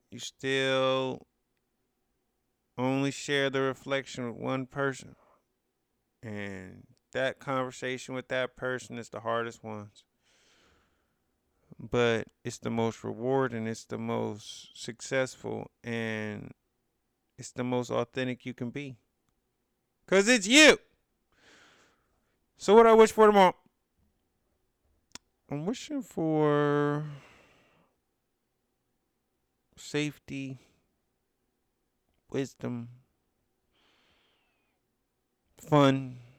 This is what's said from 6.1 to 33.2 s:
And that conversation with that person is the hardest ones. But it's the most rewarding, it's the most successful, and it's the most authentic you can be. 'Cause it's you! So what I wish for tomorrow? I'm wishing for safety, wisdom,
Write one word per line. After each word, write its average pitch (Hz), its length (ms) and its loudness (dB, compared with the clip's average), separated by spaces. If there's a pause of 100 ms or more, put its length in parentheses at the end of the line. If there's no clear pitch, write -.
And 101 640 -12 (280)
that 127 260 -4
conversation 131 760 -6
with 127 140 -10
that 127 300 -4
person 127 400 -8
is 113 100 -12
the - 140 -12
hardest 117 420 -6
ones. 107 400 -14 (1800)
But 117 480 0 (160)
it's 120 140 -10
the - 120 -8
most 113 340 -2
rewarding, 117 640 -2
it's 113 180 -10
the - 120 -10
most 113 800 -8
successful, 113 960 -6 (120)
and 110 680 -8 (840)
it's 120 140 -16
the 127 120 -8
most 123 260 -4
authentic 120 560 -4
you 127 80 -10
can 120 160 -8
be. 135 280 -12 (1080)
'Cause 196 220 4
it's 233 180 4
you! 262 340 8 (1800)
So - 180 4
what 226 100 10
I 226 80 8
wish 220 180 8
for 220 140 6
tomorrow? 202 300 8 (1900)
I'm 147 160 -8
wishing 254 380 -8
for 147 1080 0 (2750)
safety, 139 840 -8 (1700)
wisdom, 123 600 -6 (2750)